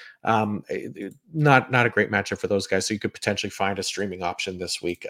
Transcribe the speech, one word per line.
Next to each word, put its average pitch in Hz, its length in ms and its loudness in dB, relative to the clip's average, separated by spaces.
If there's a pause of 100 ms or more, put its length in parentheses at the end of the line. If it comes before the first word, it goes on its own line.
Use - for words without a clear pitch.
(240)
um, 107 480 0
eh, - 160 -6 (120)
eh, 98 100 -8 (260)
not, 139 360 6
not 123 140 6
a 117 60 2
great 104 180 2
matchup 101 300 -2
for - 80 -4
those 98 180 0
guys. 95 220 0
So 107 80 -2
you 101 40 -4
could - 140 -4
potentially 101 380 -2
find 98 260 -2
a 95 60 -4
streaming 92 400 -4
option 90 340 -4
this 90 240 -6
week, 87 280 -4